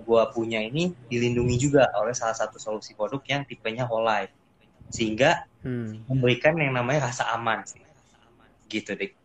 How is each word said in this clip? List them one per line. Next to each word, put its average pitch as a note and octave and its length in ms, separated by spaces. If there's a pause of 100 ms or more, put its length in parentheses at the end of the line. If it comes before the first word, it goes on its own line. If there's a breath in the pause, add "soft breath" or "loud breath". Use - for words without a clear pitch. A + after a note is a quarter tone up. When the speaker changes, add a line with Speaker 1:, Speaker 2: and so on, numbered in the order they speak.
Speaker 1:
gua A2+ 240
punya A2+ 320
ini D3+ 320 (160)
dilindungi A#2+ 480 (140)
juga C3+ 260
oleh G#2+ 160
salah A2+ 240
satu - 240
solusi G#2+ 320
produk A2 320
yang C#3 240
tipenya A#2 400
whole A2+ 160
life. G#2 280 (600)
Sehingga A#2 560 (160)
Speaker 2:
Hmm. A2+ 480
Speaker 1:
memberikan B2+ 480
yang C3+ 160
namanya B2+ 320
rasa A#2+ 240
aman A2+ 320
sih. - 160 (880)
Gitu, G#2 240
Dik. G2 320